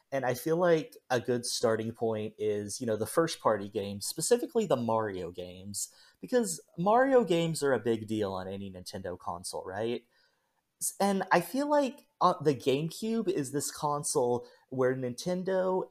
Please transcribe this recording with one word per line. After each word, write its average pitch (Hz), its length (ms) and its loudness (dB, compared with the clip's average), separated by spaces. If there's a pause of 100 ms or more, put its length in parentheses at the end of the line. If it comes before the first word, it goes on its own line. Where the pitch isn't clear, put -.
(120)
And 135 140 -2
I 123 80 2
feel 160 240 0
like 170 400 2 (120)
a 123 120 2
good 120 240 0
starting 113 480 0
point 110 440 -4
is, 104 440 -2
you 120 60 -2
know, 107 100 2
the 104 80 0
first 160 340 0
party 104 300 0
games, 101 360 -6
specifically 226 600 0
the 151 100 2
Mario 110 560 -2
games, 90 580 -10 (300)
because 196 400 0 (180)
Mario 240 460 6
games 170 400 2
are 139 100 4
a 117 60 2
big 110 280 0
deal 104 260 0
on 92 140 -6
any 98 240 -8
Nintendo 92 460 -8
console, 87 460 -8
right? 107 400 -4 (800)
S-, - 180 -6
and 196 320 2
I 175 100 6
feel 269 260 -2
like, 285 400 0 (140)
uh, 175 200 4
the 147 120 4
GameCube 165 760 -2
is 135 220 -2
this - 200 -2
console 143 760 0 (220)
where 131 260 2
Nintendo 185 960 -2